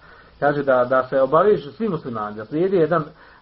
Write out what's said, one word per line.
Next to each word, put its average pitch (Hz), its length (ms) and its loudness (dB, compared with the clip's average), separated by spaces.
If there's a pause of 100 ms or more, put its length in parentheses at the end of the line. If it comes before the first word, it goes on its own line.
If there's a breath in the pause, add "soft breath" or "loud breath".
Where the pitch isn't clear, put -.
(400 loud breath)
Kaže 143 240 0
da, 127 220 2
da 131 240 0
se 135 120 0
obavežu 156 500 2
svi 220 180 -6
muslimani 113 460 -8
da 107 100 -10
slijede 180 320 -2
jedan, 160 260 2 (380 loud breath)